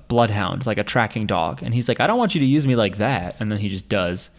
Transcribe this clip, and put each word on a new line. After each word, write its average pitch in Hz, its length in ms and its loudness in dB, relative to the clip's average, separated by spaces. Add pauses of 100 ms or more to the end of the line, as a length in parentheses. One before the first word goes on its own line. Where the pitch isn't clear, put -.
bloodhound, 104 580 0
like 107 100 -2
a 104 80 -2
tracking 110 420 -2
dog. 85 360 -2
And 120 100 -4
he's 117 160 0
like, 120 120 0
"I 131 60 4
don't 220 120 2
want 226 160 0
you 165 60 2
to 135 60 4
use 143 200 4
me 127 100 4
like 101 220 0
that." 104 420 -2
And 107 100 -2
then 104 100 -2
he 104 100 -2
just 95 180 -8
does. 90 400 -2 (100)